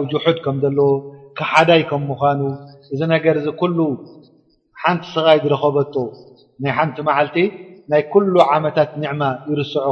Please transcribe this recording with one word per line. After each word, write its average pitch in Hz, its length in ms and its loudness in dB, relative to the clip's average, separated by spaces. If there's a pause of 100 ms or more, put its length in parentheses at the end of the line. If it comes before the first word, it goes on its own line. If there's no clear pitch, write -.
ጁሑድ 151 360 -2
ከም 139 180 -4
ዘለዎ 139 320 2 (440)
ከሓዳይ 160 480 4
ከም 143 220 -4
ምዃኑ 139 360 0 (480)
እዚ 139 180 -6
ነገር 160 300 2
እዚ 147 160 -4
ኩሉ 175 260 -2 (1000)
ሓንቲ 170 300 -2
ሰቓይ 160 340 4
ዝረኸበቶ 143 540 0 (680)
ናይ 135 120 -2
ሓንቲ 143 300 0
መዓልቲ 147 340 0 (520)
ናይ 147 140 2
ኩሉ 190 320 2 (120)
ዓመታት 151 480 0
ንዕማ 147 280 -6 (220)
ይርስዖ 147 480 -4